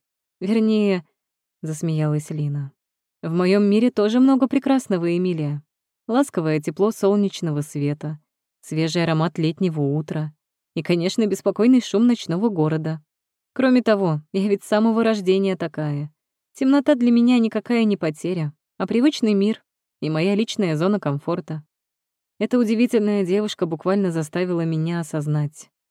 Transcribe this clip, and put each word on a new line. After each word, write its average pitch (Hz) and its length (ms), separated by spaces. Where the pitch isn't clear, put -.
Вернее», — 208 640
засмеялась 156 680
Лина. 143 400
«В 165 120
моем 185 320
мире 214 260
тоже 214 300
много 262 260
прекрасного, 196 680
Эмилия. 156 480
Ласковое 170 540
тепло 180 320
солнечного 196 680
света, 147 580
свежий 160 420
аромат 160 360
летнего 160 420
утра 151 520
и, 156 80
конечно, 175 420
беспокойный 208 540
шум 220 260
ночного 226 420
города. 160 540
Кроме 254 280
того, 196 380
я 196 160
ведь 202 140
с - 60
самого 220 340
рождения 196 540
такая. 151 580
Темнота 277 420
для 240 160
меня 240 300
никакая 226 420
не 208 140
потеря, 160 560
а 190 100
привычный 233 480
мир 202 300
и 151 100
моя 170 260
личная 202 400
зона 190 240
комфорта». 156 640
Эта 214 180
удивительная 214 680
девушка 202 400
буквально 180 460
заставила 165 520
меня 165 360
осознать. 151 720